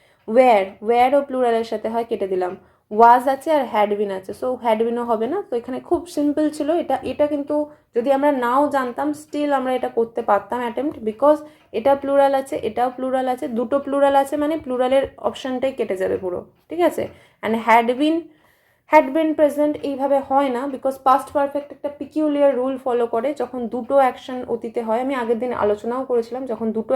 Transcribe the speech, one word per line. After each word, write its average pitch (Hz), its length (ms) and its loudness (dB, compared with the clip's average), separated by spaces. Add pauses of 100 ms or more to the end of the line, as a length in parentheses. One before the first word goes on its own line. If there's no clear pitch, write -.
(360)
Where, 233 320 6 (220)
where-ও 247 300 4 (100)
প্লুরালের 233 420 0
সাথে 220 220 -6
হয়, 233 160 -4
কেটে 202 240 -4
দিলাম। 180 200 -2 (380)
Was 233 320 8 (100)
আছে 269 240 -6
আর 269 60 0 (100)
had 214 160 2 (100)
been 202 200 -2
আছে, 190 200 -12
so 254 80 -4 (180)
had 220 200 2
been-ও 240 260 -2
হবে 220 220 0
না। 392 40 -2 (120)
তো - 100 -6
এখানে 254 180 -8 (120)
খুব - 120 0 (160)
সিম্পল 294 280 0 (120)
ছিল 285 120 -2 (140)
এটা। - 120 -2 (160)
এটা 294 220 0
কিন্তু 285 220 -4 (400)
যদি 240 220 0
আমরা 294 140 2 (120)
নাও 262 200 2 (120)
জানতাম, 262 320 -2 (140)
still 294 280 -4 (100)
আমরা 254 200 -2
এটা 247 180 -4
করতে 226 320 -2
পারতাম 202 360 0
অ্যাটেম্প্ট, 254 300 -6 (140)
because 294 300 4 (400)
এটা 269 120 2 (120)
প্লুরাল 277 380 4
আছে, 269 140 -8 (140)
এটাও 240 280 -2
প্লুরাল 262 360 -2
আছে, 254 120 -6 (140)
দুটো 247 160 -2 (100)
প্লুরাল 277 380 2
আছে, 285 200 -4
মানে 302 120 0 (100)
প্লুরালের 254 380 2 (260)
অপশনটাই 262 480 -4
কেটে 202 240 -4
যাবে 185 220 -2
পুরো, 180 160 -6 (300)
ঠিক 330 200 -4
আছে? - 140 -4 (400)
And 214 100 -2 (140)
had 233 200 6 (140)
been, 320 160 2 (760)
had 302 120 8 (100)
been 320 140 2 (100)
present 294 340 2 (160)
এইভাবে 277 280 0 (120)
হয় 277 260 2
না, 240 60 -4 (120)
because 269 240 -4 (100)
past 277 200 4 (100)
perfect 285 380 -2
একটা - 140 -8 (100)
peculiar 285 500 2 (100)
রুল 262 160 -2 (100)
ফলো 240 280 0
করে। 233 160 -2 (120)
যখন 247 180 -6 (140)
দুটো 247 300 -2
অ্যাকশন 254 340 -2 (160)
অতীতে 226 340 -6
হয়, 226 180 0
আমি 277 160 -2
আগের 226 220 -2
দিন 247 80 -4 (120)
আলোচনাও 226 460 -2
করেছিলাম, 240 420 -2
যখন 226 160 -4 (100)
দুটো 226 180 -2